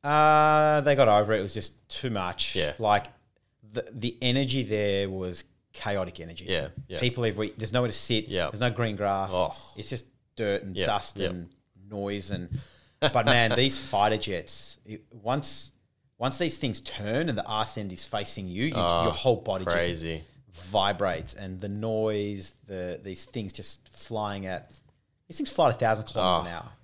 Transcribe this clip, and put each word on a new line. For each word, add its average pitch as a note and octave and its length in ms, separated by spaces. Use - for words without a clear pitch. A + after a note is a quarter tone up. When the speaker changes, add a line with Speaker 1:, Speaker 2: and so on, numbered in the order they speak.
Speaker 1:
Uh, D3+ 760
they C#3+ 120
got C3 140
over G#2 240
it. G#2 80
It - 20
was G2 120
just - 340
too - 220
much. F#2 440
Speaker 2:
Yeah. D2+ 240
Speaker 1:
Like, G#2 280
the, - 200
the A#2 300
energy B2+ 400
there G2+ 480
was F#2 320
chaotic F#2 480
energy. E2+ 280
Speaker 2:
Yeah, D2+ 200
yeah. E2+ 140
Speaker 1:
People B2 240
every, G#2+ 320
there's G#2+ 160
nowhere B2 180
to G2+ 60
sit. A2 320
Speaker 2:
Yeah. F2+ 220
Speaker 1:
There's G#2 100
no A#2+ 100
green A2 240
grass. G2 380
Speaker 2:
Oh. F2+ 200
Speaker 1:
It's G#2+ 120
just B2 180
dirt G2+ 260
and F#2+ 140
Speaker 2:
Yeah, F#2 100
Speaker 1:
dust G2+ 300
Speaker 2:
yeah. F#2 140
Speaker 1:
and F2 180
noise. G2+ 400
And, F2+ 300
but C#3 260
man, A#2+ 260
Speaker 2:
<laughs> A#2 40
Speaker 1:
these C3+ 220
fighter G#2 380
jets, - 680
it, G#2+ 240
once, A#2+ 600
once C3 200
these - 180
things A2 240
turn A#2 480
and A#2+ 80
the G2+ 100
arse G#2+ 320
end G2+ 140
is F2+ 140
facing G2+ 420
you, F#2+ 180
you, D#3+ 100
Speaker 2:
Oh, F2 280
Speaker 1:
your D#2+ 80
whole A#2+ 240
body F#2+ 280
Speaker 2:
crazy. E2 540
Speaker 1:
just - 180
vibrates. F#2+ 640
And F#2+ 260
the G2+ 80
noise, G#2 880
the, F2+ 360
these F#2+ 220
things G#2 280
just - 380
flying G2+ 560
at, F#2 260
these E3+ 80
things C#4+ 140
fly D#3 200
at - 40
a - 40
thousand A2 280
kilometers F2+ 400
Speaker 2:
Oh, - 40
Speaker 1:
an E2+ 120
hour. - 60